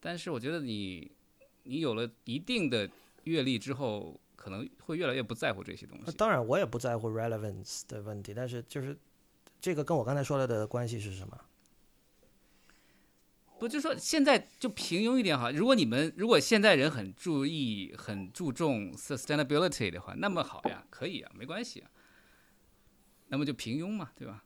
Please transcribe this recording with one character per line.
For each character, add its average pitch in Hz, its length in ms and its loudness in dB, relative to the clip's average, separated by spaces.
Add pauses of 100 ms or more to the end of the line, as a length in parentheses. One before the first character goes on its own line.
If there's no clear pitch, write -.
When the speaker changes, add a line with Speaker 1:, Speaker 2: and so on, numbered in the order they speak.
Speaker 1:
但 170 160 -4
是 170 120 -6
我 151 80 0
觉 123 140 -2
得 170 80 -2
你， 101 500 -6 (540)
你 131 160 -4
有 143 140 2
了 117 180 -2 (140)
一 117 120 -4
定 185 320 0
的 107 200 2 (340)
阅 160 180 0
历 127 160 2
之 135 160 -4
后， 107 460 -4 (160)
可 - 140 -14
能 98 200 -6 (120)
会 160 160 -6
越 175 100 0
来 123 60 0
越 131 100 -2
不 113 100 -6
在 120 200 -2
乎 95 100 -8
这 90 100 -10
些 - 120 -14
东 - 140 -16
西。 - 60 -16
Speaker 2:
呃， 170 60 -8
当 220 180 2
然 135 160 4
我 127 120 4
也 190 80 4
不 120 120 -4
在 120 200 0
乎 113 120 -2
relevance 110 800 -4
的 107 140 -10
问 104 200 -8
题， 101 120 -10
但 123 140 -6
是 120 200 -8
就 143 140 -6
是 139 160 -8 (640)
这 185 120 -2
个 151 80 -2
跟 165 140 0
我 131 80 2
刚 120 100 0
才 143 80 2
说 139 160 0
的 135 80 4
的 110 220 0
关 120 180 -2
系 117 140 -4
是 101 160 -6
什 98 100 -10
么？ - 140 -14 (2250)
Speaker 1:
不， 233 120 -4
就 294 100 0
说 320 180 0
现 - 260 4
在 262 260 6 (100)
就 262 80 0
平 196 340 0
庸 240 160 4
一 247 60 4
点 156 160 4
哈， 120 100 2
如 147 160 2
果 262 80 8
你 202 120 6
们， 131 320 2
如 202 100 0
果 220 100 8
现 208 240 6
在 202 140 10
人 143 160 6
很 98 240 -6
注 147 300 0
意、 120 520 -2
很 98 360 -8
注 160 180 -2
重 120 460 0
sustainability 147 920 0
的 85 120 -8
话， 95 160 -12
那 190 100 -2
么 175 160 0
好 - 220 -10
呀， 98 240 -6
可 - 180 -8
以 160 140 -8
啊， - 120 -16
没 98 120 -14
关 175 180 -8
系 - 160 -12
啊， - 100 -20 (1400)
那 139 80 -2
么 147 80 2
就 139 80 -2
平 120 240 -4
庸 170 140 -2
嘛， 190 220 -6
对 - 140 -14
吧？ 107 180 -16